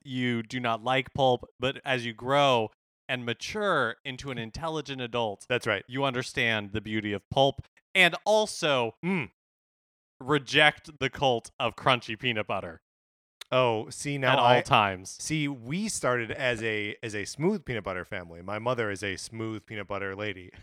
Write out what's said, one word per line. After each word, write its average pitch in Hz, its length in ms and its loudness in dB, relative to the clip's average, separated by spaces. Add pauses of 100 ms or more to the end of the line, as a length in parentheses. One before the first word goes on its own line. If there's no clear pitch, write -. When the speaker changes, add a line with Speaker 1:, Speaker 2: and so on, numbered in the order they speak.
Speaker 1:
you 123 400 0
do 127 160 -8
not 113 240 0
like 131 320 0
pulp, 127 340 2 (100)
but 127 240 -2
as 127 220 0
you 117 80 -6
grow 123 560 4 (400)
and 127 160 -4
mature 139 720 -2 (100)
into 131 240 -10
an 123 80 -8
intelligent 139 640 -6
adult, 117 480 -4
Speaker 2:
That's 123 160 0
right. 104 220 0
Speaker 1:
you 131 160 -4
understand 120 680 0
the 104 100 -4
beauty 107 320 -2
of 101 180 -4
pulp 139 320 2 (340)
and 175 160 6 (120)
also 156 680 2 (120)
Speaker 2:
Mm. 170 240 -2 (880)
Speaker 1:
reject 147 800 2
the 135 100 0
cult 123 500 0
of 117 180 -2
crunchy 120 420 0
peanut 113 280 -2
butter 92 340 -6 (720)
Speaker 2:
Oh, 120 400 2
see, 143 260 -6
now 131 160 4
Speaker 1:
at 131 60 4
all 117 80 4
Speaker 2:
I 127 140 8
Speaker 1:
times. 98 580 2
Speaker 2:
see, 151 280 -2
we 143 400 -6
started 123 440 0
as 123 320 -2
a, 107 400 -2
as 110 120 -6
a 101 100 -4
smooth 180 380 -2
peanut 113 200 -6
butter 90 200 -4
family. 85 380 -10
My 98 160 -6
mother 117 320 0
is 98 140 -4
a 98 140 -2
smooth 110 500 -8
peanut 104 200 -10
butter 98 280 -6
lady, 95 340 -8 (140)